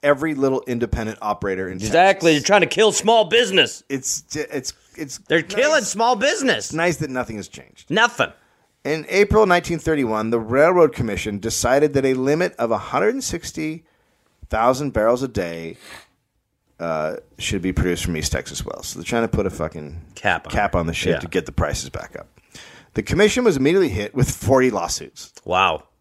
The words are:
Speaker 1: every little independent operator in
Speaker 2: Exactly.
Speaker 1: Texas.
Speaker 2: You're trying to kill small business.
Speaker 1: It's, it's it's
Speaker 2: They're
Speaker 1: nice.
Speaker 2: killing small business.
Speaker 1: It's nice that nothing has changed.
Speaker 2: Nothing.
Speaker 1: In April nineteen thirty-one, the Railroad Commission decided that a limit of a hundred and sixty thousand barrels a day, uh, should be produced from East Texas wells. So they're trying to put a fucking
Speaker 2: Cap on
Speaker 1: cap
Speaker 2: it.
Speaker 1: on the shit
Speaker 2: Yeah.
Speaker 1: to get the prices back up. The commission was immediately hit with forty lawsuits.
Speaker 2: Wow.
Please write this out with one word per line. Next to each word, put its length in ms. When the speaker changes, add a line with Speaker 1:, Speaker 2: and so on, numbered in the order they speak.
Speaker 1:
every 320
little 320
independent 540
operator 480
in 60
Speaker 2:
Exactly. 580
Speaker 1:
Texas. 100
Speaker 2:
You're 40
trying 220
to 60
kill 180
small 320
business. 640
Speaker 1:
It's, 360
it's 360
it's 220
Speaker 2:
They're 240
Speaker 1:
nice. 120
Speaker 2:
killing 300
small 320
business. 500
Speaker 1:
It's 80
nice 240
that 120
nothing 260
has 120
changed. 420
Speaker 2:
Nothing. 420
Speaker 1:
In 240
April 380
nineteen 320
thirty-one, 520
the 80
Railroad 560
Commission 440
decided 560
that 100
a 100
limit 420
of 140
a 80
hundred 360
and 100
sixty 600
thousand 440
barrels 320
a 40
day, 480
uh, 380
should 240
be 100
produced 320
from 120
East 140
Texas 340
wells. 240
So 120
they're 40
trying 200
to 40
put 180
a 40
fucking 500
Speaker 2:
Cap 320
on 60
Speaker 1:
cap 220
Speaker 2:
it. 40
Speaker 1:
on 80
the 80
shit 200
Speaker 2:
Yeah. 40
Speaker 1:
to 100
get 180
the 60
prices 380
back 260
up. 120
The 80
commission 420
was 120
immediately 320
hit 260
with 160
forty 400
lawsuits. 640
Speaker 2:
Wow. 400